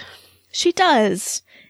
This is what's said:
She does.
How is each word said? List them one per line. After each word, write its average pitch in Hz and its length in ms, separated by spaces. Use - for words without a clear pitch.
She - 200
does. 240 720